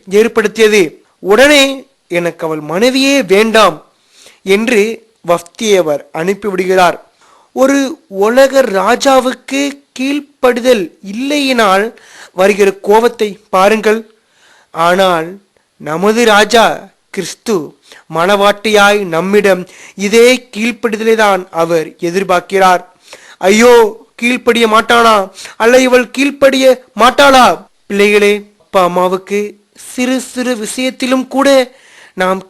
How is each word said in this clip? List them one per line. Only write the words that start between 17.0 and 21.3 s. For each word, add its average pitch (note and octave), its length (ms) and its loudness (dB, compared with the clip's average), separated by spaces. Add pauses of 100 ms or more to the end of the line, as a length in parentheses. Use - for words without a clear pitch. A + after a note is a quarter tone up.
கிறிஸ்து F3+ 680 -8 (360)
மணவாட்டியாய் G3+ 920 2
நம்மிடம் F#3 640 0 (280)
இதே A#3 640 2
கீழ்ப்படிதலை A3+ 580 -4
தான் G3+ 360 -2